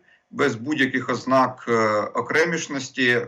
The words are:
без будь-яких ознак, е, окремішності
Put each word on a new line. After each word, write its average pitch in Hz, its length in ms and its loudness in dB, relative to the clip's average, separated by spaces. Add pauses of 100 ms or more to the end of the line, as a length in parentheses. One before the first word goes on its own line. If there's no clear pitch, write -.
(300)
без 123 260 0
будь-яких 131 520 -2
ознак, 127 600 0
е, 113 320 2
окремішності 135 1300 0